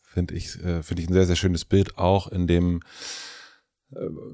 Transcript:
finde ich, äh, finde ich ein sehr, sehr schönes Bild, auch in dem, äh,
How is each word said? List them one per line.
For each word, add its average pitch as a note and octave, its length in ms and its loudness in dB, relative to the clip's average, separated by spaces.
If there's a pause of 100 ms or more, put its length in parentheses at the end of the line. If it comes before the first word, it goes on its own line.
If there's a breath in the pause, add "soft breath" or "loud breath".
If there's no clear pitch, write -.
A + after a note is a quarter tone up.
finde - 320 -4
ich, - 260 -10
äh, E2+ 220 -2
finde F2 200 -6
ich E2 60 -4
ein F2+ 40 2
sehr, F#2 120 6
sehr F2 120 2
schönes F2+ 260 0
Bild, - 340 2
auch F#2 300 2
in F2+ 200 -2
dem, F2 340 2 (1120 loud breath)
äh, - 40 -12 (340)